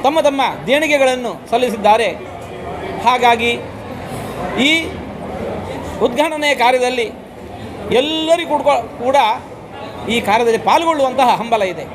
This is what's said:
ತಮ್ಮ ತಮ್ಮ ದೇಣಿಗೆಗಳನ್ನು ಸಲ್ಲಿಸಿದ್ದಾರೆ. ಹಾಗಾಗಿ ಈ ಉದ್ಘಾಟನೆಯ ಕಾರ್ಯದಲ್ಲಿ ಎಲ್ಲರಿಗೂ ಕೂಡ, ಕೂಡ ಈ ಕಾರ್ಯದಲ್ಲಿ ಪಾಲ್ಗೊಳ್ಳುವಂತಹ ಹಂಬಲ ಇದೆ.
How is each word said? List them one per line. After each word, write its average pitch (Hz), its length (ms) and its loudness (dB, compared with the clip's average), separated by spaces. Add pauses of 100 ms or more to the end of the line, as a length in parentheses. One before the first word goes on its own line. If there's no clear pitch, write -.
ತಮ್ಮ 302 220 2
ತಮ್ಮ 277 160 2 (260)
ದೇಣಿಗೆಗಳನ್ನು 262 640 2 (180)
ಸಲ್ಲಿಸಿದ್ದಾರೆ. 220 580 2 (960)
ಹಾಗಾಗಿ 240 460 4 (1160)
ಈ - 20 6 (1400)
ಉದ್ಘಾಟನೆಯ 294 560 0
ಕಾರ್ಯದಲ್ಲಿ 247 440 2 (960)
ಎಲ್ಲರಿಗೂ 320 580 0
ಕೂಡ, 269 160 4 (300)
ಕೂಡ 269 140 4 (960)
ಈ - 20 2 (120)
ಕಾರ್ಯದಲ್ಲಿ 226 400 2
ಪಾಲ್ಗೊಳ್ಳುವಂತಹ 277 600 4 (120)
ಹಂಬಲ 226 220 0 (120)
ಇದೆ. 147 200 -10